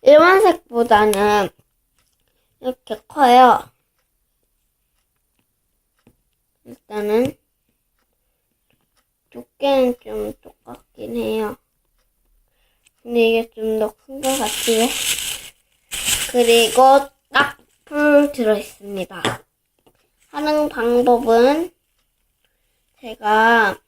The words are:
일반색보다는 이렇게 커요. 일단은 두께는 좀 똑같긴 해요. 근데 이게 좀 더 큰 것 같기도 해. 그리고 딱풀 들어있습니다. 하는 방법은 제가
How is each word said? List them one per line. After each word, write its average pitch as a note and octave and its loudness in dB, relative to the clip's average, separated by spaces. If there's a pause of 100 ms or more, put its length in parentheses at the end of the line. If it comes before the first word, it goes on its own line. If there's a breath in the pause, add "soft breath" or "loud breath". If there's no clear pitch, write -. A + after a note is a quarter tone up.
일반색보다는 A#3 2 (1120)
이렇게 B3+ -10
커요. B3+ 4 (3000)
일단은 A3 -6 (1900)
두께는 B3+ -4
좀 G#3+ -12
똑같긴 - -18
해요. A3 -6 (1500)
근데 A#3 0
이게 A3+ -2
좀 A3 -6
더 G#3+ -4 (140)
큰 C4+ -18
것 C4 -4
같기도 A3 -2
해. B3+ 0 (1400)
그리고 A#3+ 2 (200)
딱풀 C#4+ -2
들어있습니다. G3+ -8 (880)
하는 D4+ -4
방법은 A#3+ 0 (1300)
제가 A3 0